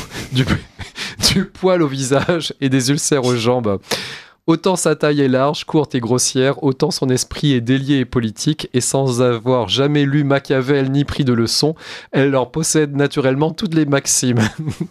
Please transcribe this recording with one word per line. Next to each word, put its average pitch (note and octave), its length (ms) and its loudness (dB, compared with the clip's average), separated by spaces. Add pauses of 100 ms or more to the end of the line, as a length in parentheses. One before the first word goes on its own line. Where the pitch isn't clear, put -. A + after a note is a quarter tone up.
(120)
<laughs> - 200 -12
du, C3 120 2 (880)
du F#3+ 140 0
poil F3+ 340 0
au D3+ 80 2
visage C3+ 720 -2
et C#3 80 0
des C3 220 2
ulcères C#3+ 340 0
aux B2 120 2
jambes. A2+ 420 0 (680)
Autant E3 280 2
sa D#3 220 0
taille D3 240 2
est C#3 80 4
large, C3+ 360 0
courte D3+ 300 -2
et C3 60 -2
grossière, B2+ 640 0
autant C#3+ 260 0
son C#3 180 -2
esprit B2+ 440 0
est B2+ 80 2
délié C3+ 380 0
et B2+ 60 0
politique, A#2+ 680 -4
et B2+ 80 0
sans C3 420 0
avoir A#2+ 460 0
jamais C#3+ 360 2
lu C#3+ 200 2
Machiavel C3+ 680 0
ni C#3 140 2
pris - 200 -4
de B2 80 2
leçons, A#2+ 440 0 (340)
elle C#3 200 2
leur B2+ 200 0
possède D#3 460 0
naturellement C#3 560 0
toutes E3 220 -4
les D#3 100 2
maximes. C#3 560 0 (500)